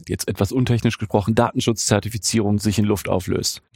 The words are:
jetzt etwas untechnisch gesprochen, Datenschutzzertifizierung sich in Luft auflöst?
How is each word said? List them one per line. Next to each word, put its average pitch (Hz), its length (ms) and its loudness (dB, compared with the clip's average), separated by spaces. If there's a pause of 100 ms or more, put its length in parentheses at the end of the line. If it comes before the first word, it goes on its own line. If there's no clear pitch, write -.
jetzt - 220 -4
etwas 101 240 0
untechnisch 120 440 2
gesprochen, 107 380 0
Datenschutzzertifizierung 110 1200 0
sich 104 220 0
in 104 60 2
Luft 104 240 -2
auflöst? 95 520 -2 (140)